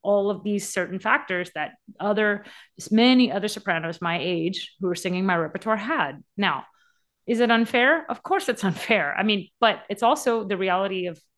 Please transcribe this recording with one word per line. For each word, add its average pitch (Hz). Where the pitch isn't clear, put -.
all 202
of 185
these 202
certain 185
factors 196
that 151
other, 208
many 247
other 196
sopranos 165
my 170
age 175
who 190
were 180
singing 180
my 180
repertoire 185
had. 202
Now, 165
is 233
it 233
unfair? 247
Of -
course 392
it's 220
unfair. 185
I -
mean, 208
but 220
it's 202
also 233
the 196
reality 185
of 165